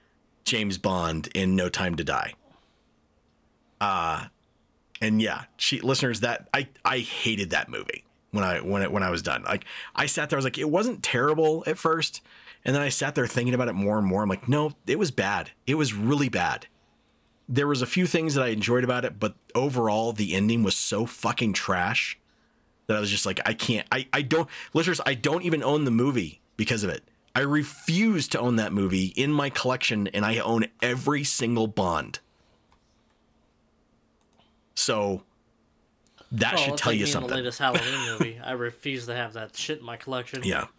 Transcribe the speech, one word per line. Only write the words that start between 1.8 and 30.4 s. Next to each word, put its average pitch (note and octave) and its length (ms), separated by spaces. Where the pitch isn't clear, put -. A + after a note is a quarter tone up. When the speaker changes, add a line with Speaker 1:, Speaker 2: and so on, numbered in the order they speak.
Speaker 1:
to E2 80
Die. C#2+ 280
Uh, E2+ 440
and A2 180
yeah, G2 240
she, - 220
listeners, B2 400
that A#2+ 340
I, C#3 140
I B2+ 160
hated G#2+ 500
that D2+ 180
movie - 360
when G#2+ 140
I, F2+ 160
when G2 220
it, E2 80
when G2 120
I F#2 80
was E2+ 100
done. B1 220
Like, F#2+ 240
I C#3 120
sat D3+ 240
there, D#3 80
I - 0
was C3+ 80
like, B2 100
it D3+ 140
wasn't G#3+ 320
terrible D#3 640
at D#3+ 100
first, D#3+ 460
and C3 100
then C#3+ 60
I C#3+ 80
sat C#3 260
there B2+ 120
thinking B2 260
about B2 160
it G2+ 60
more G2+ 240
and G#2 80
more. F#2+ 160
I'm G#2 80
like, F#2+ 180
no, D3+ 240
it D3 120
was F#3 120
bad. G3 400
It C3 80
was D3 180
really B2 380
bad. E2+ 380
There C3+ 180
was C#3+ 160
a B2 40
few F#3 200
things D#3+ 280
that C3+ 100
I B2 40
enjoyed A#2 360
about B2 200
it, G#2 160
but G#2+ 140
overall, A#2 600
the G2+ 200
ending A2 280
was F#2+ 140
so G#2+ 280
fucking A2 480
trash F#2 680
that G#2+ 100
I G#2+ 40
was G#2 100
just G2+ 160
like, F#2+ 180
I A2+ 100
can't, A2+ 380
I, C3+ 200
I C#3+ 100
don't, D#3 260
listeners, E3 320
I C#3 100
don't D3 280
even D#3+ 200
own D3 220
the C3 60
movie A2+ 500
because A2 280
of F#2 60
it. - 120
I B2+ 60
refuse D#3+ 880
to - 120
own B2 160
that G#2+ 160
movie F#2+ 340
in C#3+ 160
my C#3+ 180
collection, B2+ 580
and G2+ 160
I A2 140
own A2+ 280